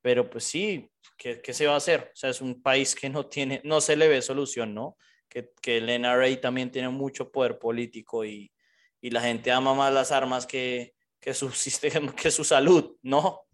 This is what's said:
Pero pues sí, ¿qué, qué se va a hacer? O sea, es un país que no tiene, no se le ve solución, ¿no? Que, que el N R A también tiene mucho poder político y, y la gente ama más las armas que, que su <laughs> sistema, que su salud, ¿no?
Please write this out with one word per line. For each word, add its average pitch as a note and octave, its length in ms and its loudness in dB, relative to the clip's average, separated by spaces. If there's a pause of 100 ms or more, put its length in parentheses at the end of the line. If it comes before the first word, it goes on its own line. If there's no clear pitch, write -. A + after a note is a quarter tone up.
Pero B2 300 2
pues A2+ 140 -10
sí, F3+ 440 -4 (280)
¿qué, A#2+ 260 -10
qué E3+ 100 -10
se D3+ 140 0
va D3 80 4
a D3 40 2
hacer? D#3 340 0
O - 40 -20
sea, C3 140 -4
es B2+ 100 -6
un B2+ 220 -8
país C3+ 320 2
que - 140 -8
no C#3 180 -6
tiene, C#3 380 -6
no D3+ 160 2
se D3+ 160 2
le D#3 100 6
ve C#3 160 6
solución, B2+ 520 -4
¿no? A#2+ 220 -10 (320)
Que, A#2+ 220 -12 (100)
que A#2 180 0
el A2+ 100 -4
N A#2+ 180 0
R B2+ 260 4
A B2+ 80 -4
también B2+ 300 -4
tiene B2+ 180 -4
mucho C3+ 440 -6
poder B2 260 0
político A#2 680 -6
y, G#2 280 -14 (480)
y B2 100 -10
la A#2 120 -2
gente A#2+ 280 -2
ama C3 240 2
más C#3 180 2
las C3+ 200 2
armas C3 340 -2
que, B2+ 480 -6 (260)
que C3+ 140 -6
su C3+ 160 -4
<laughs> - 20 -12
sistema, C#3+ 600 -4
que - 160 0
su D#3 140 -2
salud, D#3 580 6
¿no? D3 380 0 (140)